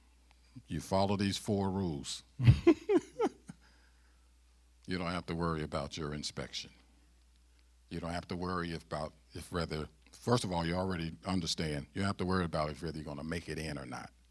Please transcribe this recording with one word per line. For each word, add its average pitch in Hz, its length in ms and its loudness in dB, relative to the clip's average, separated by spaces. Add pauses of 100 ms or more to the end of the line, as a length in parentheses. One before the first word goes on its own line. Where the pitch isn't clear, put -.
(680)
you 80 100 -4
follow 98 380 2
these 98 200 2
four 98 340 0
rules. 87 520 -2 (160)
<laughs> 127 60 2 (2500)
You 92 80 0
don't 87 140 -2
have 90 140 -2
to 87 100 -4
worry 82 280 0
about 73 340 -4
your 76 160 -4
inspection. - 560 -8 (1200)
You 87 100 -6
don't 85 120 -4
have 85 180 -4
to 95 60 -4
worry 87 380 -2
about 78 400 -6 (200)
if - 180 -10
rather, 78 360 -2 (240)
first - 320 2
of 101 80 -2
all, 85 140 2
you 85 100 2
already 90 380 -2 (120)
understand, 80 680 0
you 95 80 -4
don't 98 60 2
have 98 100 -2
to 95 80 -2
worry 92 200 2
about 80 240 0
if 73 120 -8
whether 80 160 -4
you're 76 80 -6
gonna 71 180 -8
make 82 260 -4
it 78 80 -4
in 78 200 -4
or 67 80 -8
not. - 240 -10 (220)